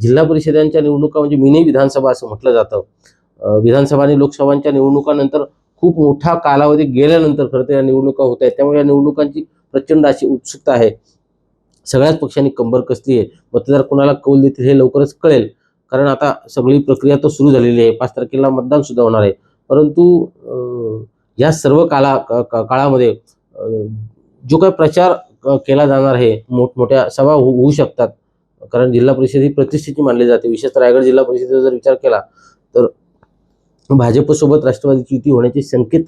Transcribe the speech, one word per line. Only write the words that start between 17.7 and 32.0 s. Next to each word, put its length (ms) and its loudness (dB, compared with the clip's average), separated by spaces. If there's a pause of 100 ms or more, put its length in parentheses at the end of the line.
आहे, 100 4
पाच 200 -6
तारखेला 380 -4
मतदान 340 0
सुद्धा 200 -2
होणार 200 2
आहे. 100 0 (360)
परंतु, 580 2 (180)
अ, 580 -10 (360)
या 140 2
सर्व 340 2
काला-, 320 0
का-, 240 -4
का-, 220 -6
काळामध्ये, 520 0 (400)
अ, 100 -10 (840)
जो 60 2
काही 160 2
प्रचार, 400 0 (340)
अ, 100 0
केला 300 0
जाणार 280 0
आहे, 260 0 (100)
मोठमोठ्या 600 0
सभा 220 0
हो-, 240 2
होऊ 140 2
शकतात, 380 -2 (640)
कारण 200 0
जिल्हा 220 2
परिषद 240 -2
ही 140 0
प्रतिष्ठेची 500 -4
मानली 240 0
जाते. 220 0
विशेषतः 320 -4
रायगड 220 4
जिल्हा 220 2
परिषदेचा 360 -2
जर 120 0
विचार 220 -2
केला 260 -2 (540)